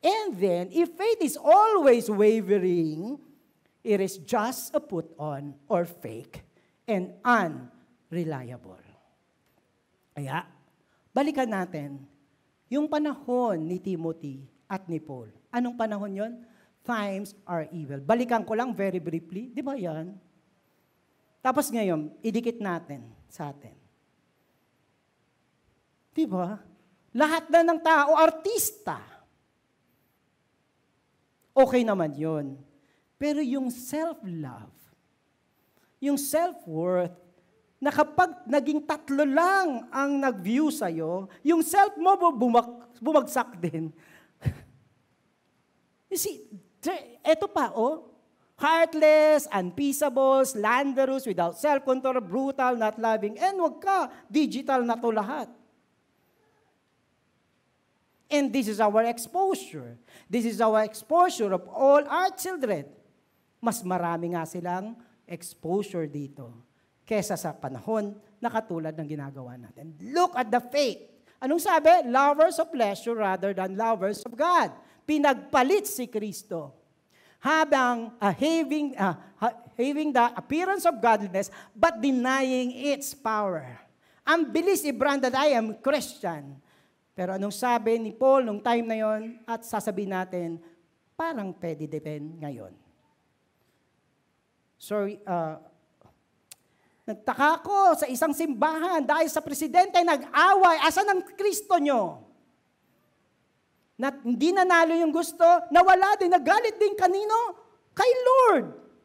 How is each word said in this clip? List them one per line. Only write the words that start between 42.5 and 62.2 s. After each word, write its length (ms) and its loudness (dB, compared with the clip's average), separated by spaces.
bumagsak 560 0
din. 320 -6
<laughs> 120 -2
You 80 -2
see, 260 -8
tre-, 460 -8
eto 260 2
pa, 240 -2
oh. 360 -2
Heartless, 920 4
unpeaceable, 960 2
slanderous, 800 0
without 320 -2
self-control, 640 0
brutal, 560 -2
not 220 -2
loving. 340 -2
And 240 -2
wag 240 -2
ka, 160 0
digital 560 0
na 80 0
to 160 -2
lahat. 400 -4
And 160 2
this 220 0
is 100 -4
our 240 4
exposure. 920 -4
This 180 0
is 160 -2
our 240 4
exposure 640 2
of 160 -4
all 380 4
our 260 0